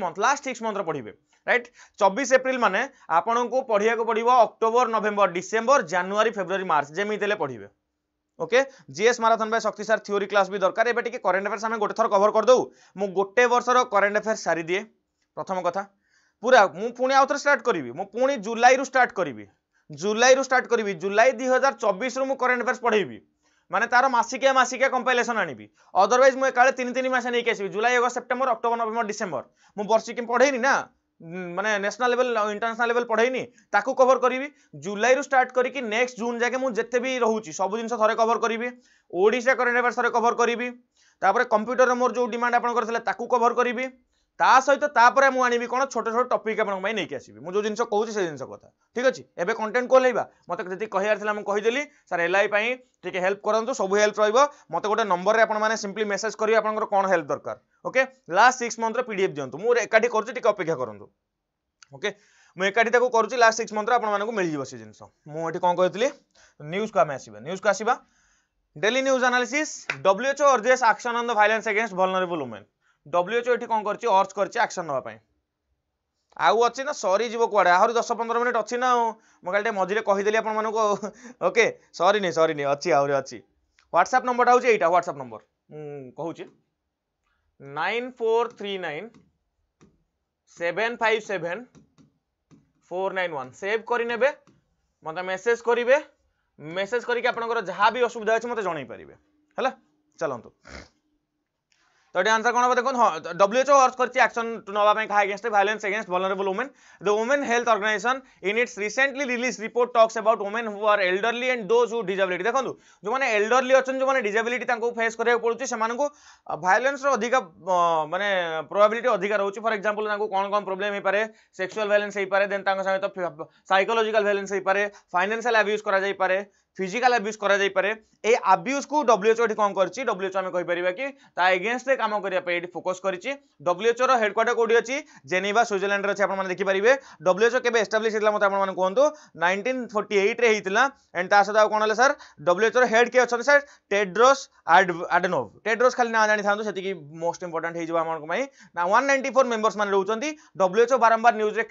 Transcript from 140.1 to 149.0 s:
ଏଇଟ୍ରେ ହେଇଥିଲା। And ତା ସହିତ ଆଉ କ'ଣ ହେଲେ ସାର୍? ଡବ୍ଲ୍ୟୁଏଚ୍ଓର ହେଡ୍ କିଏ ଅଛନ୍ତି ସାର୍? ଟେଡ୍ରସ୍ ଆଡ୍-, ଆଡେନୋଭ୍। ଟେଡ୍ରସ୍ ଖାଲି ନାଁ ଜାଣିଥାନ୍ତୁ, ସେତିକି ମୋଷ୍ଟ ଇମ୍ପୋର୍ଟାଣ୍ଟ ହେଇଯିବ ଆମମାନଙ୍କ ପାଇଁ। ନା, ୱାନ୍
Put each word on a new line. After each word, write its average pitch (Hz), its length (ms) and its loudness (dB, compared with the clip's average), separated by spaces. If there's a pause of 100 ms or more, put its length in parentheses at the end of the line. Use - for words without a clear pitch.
ଏଇଟ୍ରେ 226 280 2
ହେଇଥିଲା। 208 320 0 (340)
And 180 140 -2
ତା 202 100 8
ସହିତ 208 200 0
ଆଉ 214 100 4
କ'ଣ 214 120 0
ହେଲେ 214 160 0
ସାର୍? 285 140 4 (340)
ଡବ୍ଲ୍ୟୁଏଚ୍ଓର 220 440 4
ହେଡ୍ 233 200 4
କିଏ 254 140 6
ଅଛନ୍ତି 240 240 -4
ସାର୍? 285 120 6 (300)
ଟେଡ୍ରସ୍ 208 500 4 (340)
ଆଡ୍-, 180 300 2 (100)
ଆଡେନୋଭ୍। 175 320 -2 (180)
ଟେଡ୍ରସ୍ 233 320 2
ଖାଲି 233 180 0
ନାଁ 220 140 4
ଜାଣିଥାନ୍ତୁ, 208 380 0
ସେତିକି 190 240 -6 (300)
ମୋଷ୍ଟ 170 220 -4
ଇମ୍ପୋର୍ଟାଣ୍ଟ 165 360 -6
ହେଇଯିବ 165 220 -4
ଆମମାନଙ୍କ 160 300 -6
ପାଇଁ। 226 100 -2 (340)
ନା, 170 60 -2 (100)
ୱାନ୍ 254 180 4